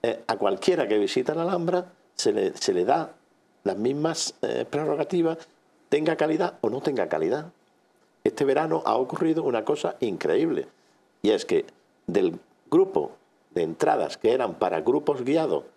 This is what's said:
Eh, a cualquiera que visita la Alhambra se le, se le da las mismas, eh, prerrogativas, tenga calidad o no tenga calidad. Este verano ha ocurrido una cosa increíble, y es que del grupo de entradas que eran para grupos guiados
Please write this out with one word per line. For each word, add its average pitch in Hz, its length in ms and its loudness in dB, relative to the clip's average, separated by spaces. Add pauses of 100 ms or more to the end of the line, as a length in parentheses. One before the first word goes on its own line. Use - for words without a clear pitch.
Eh, 117 240 -2
a 113 100 -2
cualquiera 107 520 0
que 107 100 2
visita 127 360 0
la 165 80 -2
Alhambra 175 440 -2 (280)
se - 180 0
le, 98 240 0
se - 160 -2
le 90 120 2
da 156 280 0 (520)
las 196 120 0
mismas, 143 680 -2
eh, 120 260 -2
prerrogativas, 156 720 -2 (500)
tenga 156 280 2
calidad 160 440 0
o 113 100 0
no 127 100 -4
tenga 110 280 0
calidad. 95 380 0 (800)
Este - 200 0
verano 156 420 2
ha 110 100 2
ocurrido 160 480 0
una 117 200 0
cosa - 360 -2
increíble, 98 680 0 (560)
y 104 80 4
es 101 140 2
que 85 200 0 (420)
del 87 320 2 (320)
grupo 175 420 2 (380)
de 87 120 -2
entradas 82 540 0
que 113 160 2
eran 120 220 0
para 92 260 0
grupos 143 440 0
guiados 143 400 0 (120)